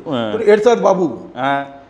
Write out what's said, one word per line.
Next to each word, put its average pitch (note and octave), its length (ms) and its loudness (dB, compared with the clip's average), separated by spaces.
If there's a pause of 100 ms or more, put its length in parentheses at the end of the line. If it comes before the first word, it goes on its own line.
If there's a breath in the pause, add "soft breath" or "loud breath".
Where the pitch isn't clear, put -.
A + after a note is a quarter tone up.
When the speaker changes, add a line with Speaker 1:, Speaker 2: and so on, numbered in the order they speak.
Speaker 1:
হ্যাঁ। A#2 260 -4
Speaker 2:
তোর D3+ 100 -4
এরশাদ G#3 400 4
বাবু, F#3 360 0 (160)
Speaker 1:
হ্যাঁ। C#3 320 -2 (240)